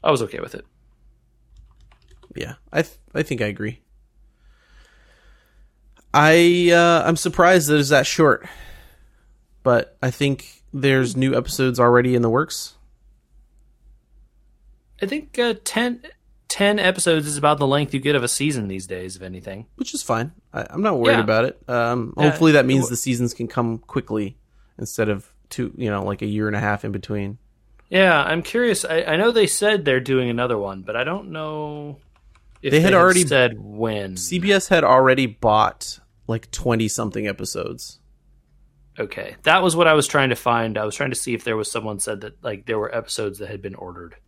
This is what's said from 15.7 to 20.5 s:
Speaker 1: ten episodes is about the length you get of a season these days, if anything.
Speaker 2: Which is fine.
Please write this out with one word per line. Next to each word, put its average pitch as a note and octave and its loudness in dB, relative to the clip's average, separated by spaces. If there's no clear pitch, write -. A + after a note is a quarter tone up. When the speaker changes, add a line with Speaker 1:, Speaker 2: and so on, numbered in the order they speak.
Speaker 1:
ten G#3 2
episodes F3 0
is D3 -6
about D3 2
the C#3+ 0
length C#3 0
you C3+ -2
get D3 0
of C3 2
a A#2+ -2
season C#3 -2
these F#2+ -10
days, F#2 -12
if F#2 -18
anything. F#2+ -14
Speaker 2:
Which - -10
is C#4+ -8
fine. B2 -4